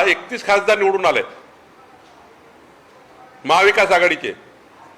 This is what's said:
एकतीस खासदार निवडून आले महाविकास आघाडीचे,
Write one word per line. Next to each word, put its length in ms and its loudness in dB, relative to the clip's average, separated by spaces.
एकतीस 440 -4
खासदार 300 0
निवडून 280 0
आले 160 0
महाविकास 460 2
आघाडीचे, 400 0